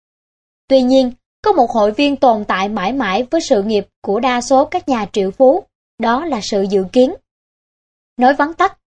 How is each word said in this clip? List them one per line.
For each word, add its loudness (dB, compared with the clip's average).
Tuy 4
nhiên, 2
có 2
một 2
hội 0
viên 0
tồn 2
tại -4
mãi -4
mãi -2
với 0
sự 0
nghiệp -2
của -2
đa -2
số 2
các -6
nhà -2
triệu -2
phú, 2
đó -2
là -6
sự -2
dự 0
kiến. 4
Nói 2
vắn -2
tắt, -4